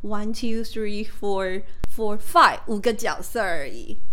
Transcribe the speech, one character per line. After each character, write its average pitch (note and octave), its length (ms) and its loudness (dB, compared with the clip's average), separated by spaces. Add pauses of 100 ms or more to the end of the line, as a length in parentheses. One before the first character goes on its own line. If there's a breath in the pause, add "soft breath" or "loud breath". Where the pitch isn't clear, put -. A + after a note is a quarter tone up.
one, G#3+ 300 -2
two, A3+ 320 0
three, G#3+ 420 -2 (140)
four, F#3+ 400 -2 (340 soft breath)
four, G3 220 2
five， B3 520 4
五 G#3 120 -2
个 A#3+ 100 0
角 G#3 300 -2
色 A3 220 -6
而 E3 260 -2
已。 - 300 -2 (140)